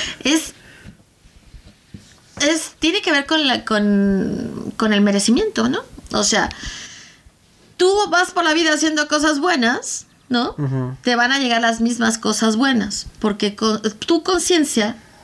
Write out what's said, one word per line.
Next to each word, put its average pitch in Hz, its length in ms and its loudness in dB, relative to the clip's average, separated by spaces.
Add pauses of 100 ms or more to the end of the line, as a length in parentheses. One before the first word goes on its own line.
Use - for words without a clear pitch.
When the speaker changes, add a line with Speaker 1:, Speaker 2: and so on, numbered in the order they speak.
(220)
Speaker 1:
Es, 311 300 0 (1900)
es, 311 380 -2
tiene 339 240 0
que 349 100 -2
ver 277 140 2
con 311 200 0
la, 226 180 0
con, 202 1120 0
con 214 160 2
el 202 80 4
merecimiento, 220 680 2
¿no? 349 120 -2 (320)
O 214 100 0
sea, 196 260 0 (1300)
tú 370 140 4 (200)
vas 359 220 2
por 349 120 0
la 311 100 2
vida 320 200 2
haciendo 302 340 0
cosas 302 320 2
buenas, 294 680 0 (220)
¿no? 247 300 0
Speaker 2:
Ujú. 131 440 -2
Speaker 1:
Te 247 140 2
van 240 160 2
a 277 80 0
llegar 233 200 0
las 226 200 0
mismas 226 380 0
cosas 214 380 0
buenas, 247 500 0 (120)
porque 208 380 -2
con, 214 260 -2
tu 320 400 0
conciencia 320 720 0 (260)